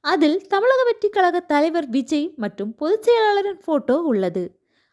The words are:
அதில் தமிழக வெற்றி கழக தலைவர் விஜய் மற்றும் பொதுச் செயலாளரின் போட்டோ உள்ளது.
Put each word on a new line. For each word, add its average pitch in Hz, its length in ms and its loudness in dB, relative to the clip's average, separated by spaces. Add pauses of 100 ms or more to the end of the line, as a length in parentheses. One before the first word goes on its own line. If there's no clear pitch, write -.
அதில் 320 460 0
தமிழக 494 380 2
வெற்றி 453 240 -2
கழக 359 320 0
தலைவர் 311 480 0
விஜய் 294 480 -2
மற்றும் 208 380 -8
பொதுச் 403 340 -2
செயலாளரின் 403 560 2
போட்டோ 285 360 0
உள்ளது. 190 580 -2 (340)